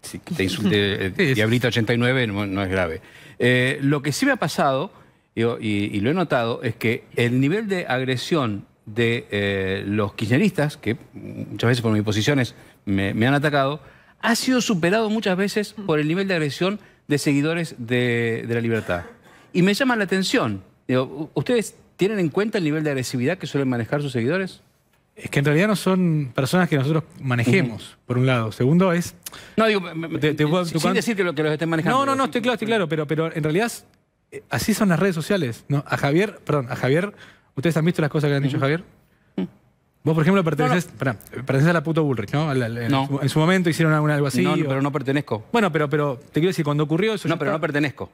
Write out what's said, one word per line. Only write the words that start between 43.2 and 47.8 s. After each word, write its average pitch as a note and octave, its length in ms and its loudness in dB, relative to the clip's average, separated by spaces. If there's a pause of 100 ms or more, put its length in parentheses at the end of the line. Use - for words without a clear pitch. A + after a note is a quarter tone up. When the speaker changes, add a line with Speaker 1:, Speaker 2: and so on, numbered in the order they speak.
Speaker 2:
en C#3+ 80 0
su - 80 0
momento F3 320 4
hicieron D#3 240 2
algo, D3+ 140 2
algo D3 200 2
así, B2 140 0
Speaker 1:
No, D3+ 140 2
no, D3+ 80 0
Speaker 2:
o D3 40 -2
Speaker 1:
pero C3+ 140 0
no C#3 120 0
pertenezco. C3+ 580 -2
Speaker 2:
Bueno, G#3+ 220 2
pero, D3+ 160 0
pero C#3+ 300 0 (120)
te - 80 0
quiero E3 80 4
decir, E3+ 180 0
cuando D3 200 2
ocurrió F3 280 0
eso F#3 140 -4
Speaker 1:
No, E3 80 0
Speaker 2:
ya E3+ 40 -6
Speaker 1:
pero D3+ 120 0
Speaker 2:
está. D#3 60 0
Speaker 1:
no D#3 40 -2
pertenezco. C#3+ 520 -2